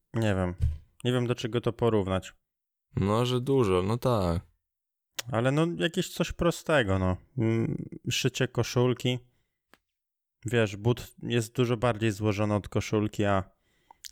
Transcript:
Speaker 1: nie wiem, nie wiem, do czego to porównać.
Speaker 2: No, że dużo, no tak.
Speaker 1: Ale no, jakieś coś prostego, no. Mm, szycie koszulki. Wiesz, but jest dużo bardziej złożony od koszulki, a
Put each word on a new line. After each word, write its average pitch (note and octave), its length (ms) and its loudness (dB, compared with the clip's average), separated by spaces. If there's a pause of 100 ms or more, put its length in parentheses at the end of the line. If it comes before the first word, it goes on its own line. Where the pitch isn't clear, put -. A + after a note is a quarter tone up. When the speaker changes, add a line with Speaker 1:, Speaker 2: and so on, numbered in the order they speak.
(140)
Speaker 1:
nie A2 220 2
wiem, F2+ 200 0 (480)
nie B2 80 0
wiem, B2 160 0
do A#2+ 80 0
czego A#2 260 -2
to A2+ 120 -2
porównać. G2 600 0 (640)
Speaker 2:
No, G#2 300 2
że B2 160 -2
dużo, A#2 420 4
no A2 140 0
tak. F#2 440 0 (920)
Speaker 1:
Ale A#2+ 200 2
no, D#3 160 2 (100)
jakieś E3+ 360 -2
coś - 180 -2
prostego, C3+ 680 2
no. F#2 180 2 (200)
Mm, A2+ 480 0 (260)
szycie - 360 0
koszulki. B2 720 0 (1300)
Wiesz, G#2+ 320 0
but A#2 460 -2
jest A2+ 320 -2
dużo B2 220 2
bardziej A2 340 0
złożony G#2 440 0
od G2 140 -4
koszulki, G#2+ 560 -2
a G2 180 2 (680)